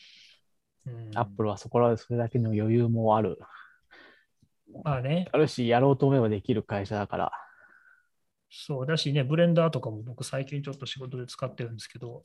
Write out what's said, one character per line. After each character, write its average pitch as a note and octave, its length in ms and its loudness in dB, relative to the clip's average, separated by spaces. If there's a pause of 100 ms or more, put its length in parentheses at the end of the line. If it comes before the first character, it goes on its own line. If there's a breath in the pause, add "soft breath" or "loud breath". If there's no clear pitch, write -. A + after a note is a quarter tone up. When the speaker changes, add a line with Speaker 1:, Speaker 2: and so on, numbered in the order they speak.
(840 loud breath)
Speaker 1:
う C3 40 -12
ん。 A2 280 -10
Speaker 2:
ア A2+ 40 0
ッ A2 40 0
プ A2 180 -4
ル G#2+ 60 0
は G2+ 80 -4
そ - 120 -14
こ A#2+ 100 2
ら、 A#2+ 180 4
そ - 140 -8
れ A#2+ 60 0
だ A#2 120 0
け B2+ 100 0
の A2+ 120 2
余 A2 220 2
裕 A#2+ 140 4
も A2+ 280 2
あ A2 60 2
る。 F#2 180 -2 (1400 loud breath)
Speaker 1:
ま C#3+ 140 -2
あ B2 40 -4
ね。 D#3+ 300 -2
Speaker 2:
あ - 60 2
る D3+ 100 6
し、 B2 200 -2
や B2 120 6
ろ C3+ 120 6
う C3 60 4
と C#3 100 4
思 C#3 80 4
え C3+ 40 6
ば A2+ 100 4
で G#2+ 120 0
き - 120 0
る G#2+ 100 0
会 G2+ 220 -4
社 G#2+ 100 -6
だ G2+ 120 -2
か - 100 -6
ら。 F#2 140 -2 (1160 loud breath)
Speaker 1:
そ C3 340 -8
う - 20 -6
だ D#3+ 120 0
し D3+ 140 -2
ね、 C#3+ 120 2
ブ C3+ 120 0
レ E3+ 100 6
ン E3+ 80 6
ダ E3 140 6
ー - 20 4
と C3 120 -4
か A#2 100 -6
も G#2+ 100 -10
僕 B2 220 -12
最 C3+ 220 -6
近 C#3+ 180 -8
ち C#3+ 60 -8
ょ - 20 -8
っ C3+ 40 -8
と C3 100 -12
仕 - 140 -10
事 B2+ 180 -10
で B2 100 -8
使 - 180 -8
っ B2 80 -6
て B2+ 100 -8
る A#2 80 -8
ん A#2 40 -10
で G#2+ 40 -14
す - 80 -16
け - 120 -18
ど、 A#2+ 260 -14